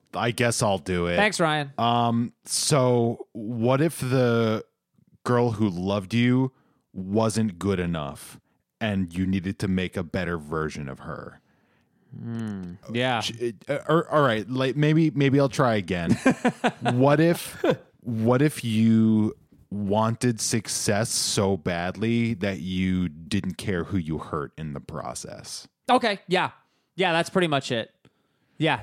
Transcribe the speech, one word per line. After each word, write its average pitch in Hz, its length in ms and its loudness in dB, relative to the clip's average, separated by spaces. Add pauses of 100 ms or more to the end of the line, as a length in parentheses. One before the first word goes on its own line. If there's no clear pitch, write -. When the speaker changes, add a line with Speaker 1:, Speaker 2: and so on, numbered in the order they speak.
(140)
Speaker 1:
I 110 160 0
guess 120 320 0
I'll 98 160 2
do 87 280 -2
it. 87 100 0
Speaker 2:
Thanks, 208 240 0
Ryan. 151 380 0
Speaker 1:
Um, 117 540 2 (120)
so 123 880 2
what 120 480 0
if 160 200 0
the 117 640 2 (600)
girl 120 280 2
who 107 160 0
loved 92 440 -2
you 123 400 2 (400)
wasn't 107 680 0
good 92 220 0
enough 82 580 -6 (420)
and 95 340 -2
you 92 120 -2
needed 95 340 -4
to 104 80 -2
make 90 280 -2
a 95 60 -4
better 87 360 -4
version 76 500 -6
of 67 120 -14
her? - 400 -14 (760)
Speaker 2:
Hmm. 110 580 -10 (180)
Yeah. 123 280 0
Speaker 1:
Sh-, 117 320 -6 (160)
uh, 143 100 -2 (100)
or, 160 240 2
all 156 100 6
right, 110 260 2
like, 127 280 -2
maybe, 156 360 4
maybe 139 280 4
I'll 139 80 4
try 123 280 2
again. 87 480 0
Speaker 2:
<laughs> - 20 2 (680)
Speaker 1:
What 139 280 6
if, 170 440 0 (380)
what 120 380 2
if 151 220 2
you 110 720 4 (360)
wanted 107 720 0
success - 680 -2
so 98 460 0
badly 98 800 -2
that 95 260 -4
you 92 480 0
didn't 82 500 -4
care 90 260 -4
who 85 120 -6
you 78 220 -4
hurt 71 380 -8
in 78 180 -10
the 69 60 -10
process? - 840 -14 (240)
Speaker 2:
Okay, 320 380 2
yeah. 175 220 0 (440)
Yeah, 180 180 0
that's 165 180 0
pretty 180 180 2
much 139 240 -2
it. 113 180 -4 (680)
Yeah, 147 240 2